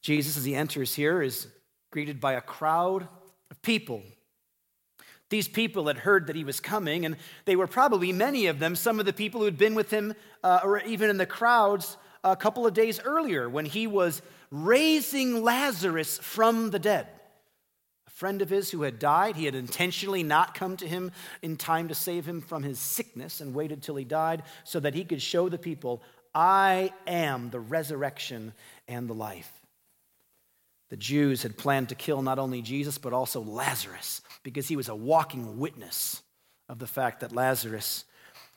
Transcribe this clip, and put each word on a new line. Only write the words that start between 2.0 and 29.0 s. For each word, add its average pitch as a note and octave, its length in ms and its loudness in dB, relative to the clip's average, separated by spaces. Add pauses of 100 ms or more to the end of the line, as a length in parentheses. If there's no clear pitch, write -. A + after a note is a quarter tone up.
by C3+ 140 2
a B2 80 -2
crowd F3 680 0 (440)
of - 100 -20
people. E3 400 -2 (1300)
These G#3 180 0
people G3 380 0
had C#3+ 140 0
heard F#3+ 260 4
that D3 100 -6
he D#3+ 80 -4
was C3+ 160 -6
coming, F3 460 -2
and D#3+ 120 -4 (280)
they F#3+ 100 4
were F#3 120 4
probably, G3+ 440 4
many A3+ 360 2
of D#3 100 2
them, E3 180 0
some A3 240 0
of G#3 60 0
the G3 80 0
people G#3+ 280 -4
who G#3 40 4
had F3 140 0
been A3 160 6
with G#3+ 160 0
him, G#3+ 240 -2 (280)
uh, F3+ 200 6
or G3+ 160 4
even G#3+ 320 0
in G3 60 2
the F3+ 100 0
crowds G#3+ 680 4 (260)
a F#3+ 120 6
couple G#3+ 300 2
of G#3+ 80 4
days A3 280 2
earlier B3+ 460 0
when D3 200 -4
he G3+ 180 -2
was F#3 380 0 (260)
raising B3+ 920 2
Lazarus F#3+ 720 0
from A3+ 540 2
the G3 80 -2
dead. F3+ 280 0 (1000)
A - 20 -20
friend G3 320 -4
of F3 80 -2
his G3 220 0
who E3+ 100 -4
had C3 160 -2
died, E3 380 4
he D#3 100 -4
had C3+ 80 -2
intentionally F3 680 -2
not D#3 320 4
come F#3 220 -6
to F3+ 100 -8
him F3+ 240 -4 (320)
in D#3+ 140 -6
time E3 320 0
to D#3+ 40 -6
save E3+ 340 -4
him E3+ 140 -6
from D#3 220 -6
his C3+ 160 -6
sickness - 600 -6
and C#3 140 -10
waited D3+ 300 -4
till D3 140 -8
he C3+ 60 -6
died D#3 380 0 (220)
so - 160 -4
that C#3+ 160 0
he D#3+ 100 -4
could D#3+ 160 -4
show F3 260 2
the F3 120 -4
people, C#3 420 -6 (320)
"I F#3+ 580 6 (140)
am C#3+ 460 -2
the B2 80 -6
resurrection C3+ 960 -6 (340)
and B2 200 -8